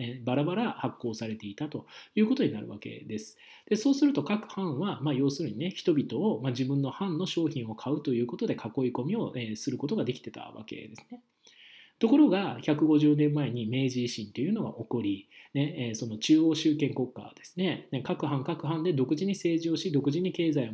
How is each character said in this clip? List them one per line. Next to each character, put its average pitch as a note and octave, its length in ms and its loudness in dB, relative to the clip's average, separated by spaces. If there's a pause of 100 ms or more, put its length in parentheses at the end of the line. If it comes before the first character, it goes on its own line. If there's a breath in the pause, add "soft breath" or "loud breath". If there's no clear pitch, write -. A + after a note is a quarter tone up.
え B2 200 -8
ー、 A#2 40 -14
バ B2 100 0
ラ C#3 80 4
バ F3 140 0
ラ A3 160 0
発 - 260 -4
行 A2+ 160 -4
さ A2+ 140 -6
れ A2 80 -6
て G#2+ 100 -12
い G2+ 80 -8
た D3 140 -6
と - 180 -10 (300 loud breath)
い G#3 60 6
う G#3+ 60 6
こ B3+ 60 2
と B3 80 2
に C#3 100 2
な G#2+ 80 -6
る - 80 -10
わ G2+ 120 -12
け - 260 -12
で - 140 -6
す。 - 180 -14 (300 loud breath)
で、 G#3 80 2
そ C#4 160 4
う - 20 2
す C#4+ 100 4
る C#4 80 6
と - 120 0
各 G#3 240 -2
藩 D#3+ 320 -2
は、 F3+ 220 -2
ま D3 100 2
あ - 20 0
要 C3+ 160 2
す D#3+ 140 -2
る A#2 60 -4
に G2+ 60 -8
ね、 E3 140 -4
人 F3+ 260 0
々 C3+ 300 0
を、 G#3+ 160 0
ま C3+ 60 -2
あ、 - 20 2
自 B2+ 140 -2
分 C#3 180 2
の C3 80 -2
藩 F#3 260 -4
の E3+ 100 -2
商 E3 220 0
品 A#2+ 220 -6
を G#2+ 60 -10
買 C3 160 -4
う D3+ 100 -2
と C3+ 100 0
い A#2+ 100 2
う A#2+ 40 0
こ F3+ 120 -6
と A3 100 0
で C3 60 0
囲 - 20 -4
い - 20 -8 (340)
込 B2 120 -4
み F#3+ 120 -2
を、 C#3+ 200 -2
え A2+ 160 -6
ー、 A2 40 -6
す - 140 -6
る A#2+ 80 -2
こ C3+ 80 -4
と A3 80 -4
が E3 100 0
で B2 100 -2
き - 60 -16
て A2 120 -12
た - 180 -14
わ A2 160 -16
け - 80 -14
で - 220 -16
す - 160 -20
ね。 A#3+ 80 -14 (800 loud breath)
と A3+ 100 4
こ C4+ 80 6
ろ D4+ 120 10
が、 F3+ 340 0
百 D#3 240 2
五 D3+ 120 6
十 D3 160 6
年 D3 180 4
前 C#3+ 200 0
に A#2+ 140 -4
明 B2+ 220 0
治 B2 120 -2
維 A#2+ 80 0
新 G#2+ 240 -8
と A2 80 -6
い D3 80 0
う G#3+ 40 0
の G#3 120 0
が G#2+ 80 -4
起 - 160 -10
こ A#2 140 0
り、 G2+ 260 -2 (260 loud breath)
ね、 C#3 360 0
え - 20 -2
ー、 - 20 -4
そ A#2+ 120 -6
の A2 120 -6
中 D#3 220 6
央 D#3+ 160 6
集 D#3 200 2
権 C3+ 180 0
国 B2+ 200 -2
家 G#2+ 220 -14
で - 80 -20
す - 160 -8
ね。 F3+ 320 -2
ね、 B2+ 100 -2
各 E3+ 240 -4
藩 C3+ 160 0
各 E3 240 -6
藩 D#3+ 160 -2
で F3+ 100 2
独 C3 200 2
自 D#3 120 0
に G3 100 0
政 E3 280 0
治 E3 80 0
を D#3 60 2
し、 E3+ 160 -2
独 C#3 140 2
自 C#3+ 120 2
に F3+ 140 0
経 E3 200 2
済 B2 220 0